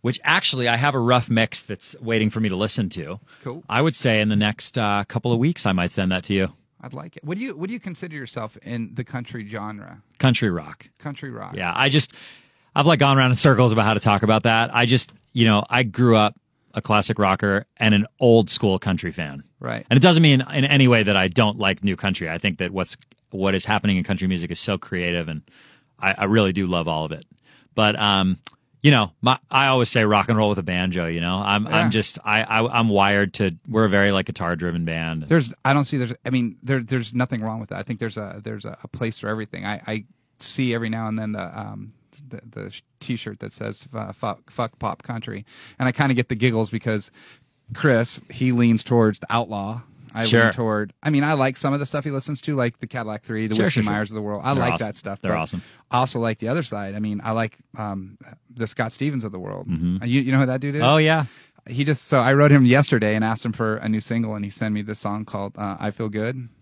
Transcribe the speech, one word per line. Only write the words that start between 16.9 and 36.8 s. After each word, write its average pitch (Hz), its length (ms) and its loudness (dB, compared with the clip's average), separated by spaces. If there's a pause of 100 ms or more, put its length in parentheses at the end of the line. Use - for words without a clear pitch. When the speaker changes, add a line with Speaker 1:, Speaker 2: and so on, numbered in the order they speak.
Speaker 1:
rocker 98 480 0 (100)
and 113 160 4
an 104 140 4 (140)
old 113 300 8
school 95 280 2
country 90 320 -2
fan. 71 320 -10 (160)
Speaker 2:
Right. 58 320 -8
Speaker 1:
And 120 60 6
it 135 40 8
doesn't 165 220 6
mean 139 200 6 (100)
in 139 120 0
any 139 220 4
way 117 160 6
that 101 140 2
I 95 100 2
don't 104 320 2
like 95 240 -2
new 98 140 0
country. 92 340 -4
I 85 80 -6
think 95 200 -4
that 90 120 -4
what's, 95 260 -6 (340)
what 95 260 -2
is 92 80 -4
happening 104 320 0
in 90 80 -2
country 95 240 -4
music 87 240 -4
is - 80 -8
so 98 180 -4
creative, 87 480 -4
and 78 160 -10 (560)
I, 95 140 -2
I 104 140 -4
really 101 260 4
do 92 160 -2
love 85 180 -2
all 78 180 -2
of 76 60 -8
it. 76 140 -12 (500)
But, 107 240 2
um, 95 400 2 (420)
you 147 120 6
know, 107 180 4 (100)
my, 123 180 2 (120)
I 135 160 4
always 127 220 4
say 113 160 2
rock 104 240 4
and 110 100 2
roll 107 120 4
with 98 100 0
a 85 40 -8
banjo, 90 420 -2
you 85 140 -4
know? 87 240 -2
I'm, 101 220 0
Speaker 2:
Yeah. 110 120 -2
Speaker 1:
I'm 110 120 2
just, 107 340 0
I, 107 180 0
I, 117 360 0
I'm 117 100 2
wired 101 460 2
to, 92 220 -2 (120)
we're 110 180 2
a - 20 2
very, 98 240 4
like, 95 140 0
guitar-driven 85 580 -4
band. 82 400 -6
Speaker 2:
There's, 135 280 0 (120)
I 135 80 2
don't 143 120 2
see, 143 120 -6
there's, 123 180 -4 (100)
I 131 60 -6
mean, 123 320 -2
there, 131 180 -2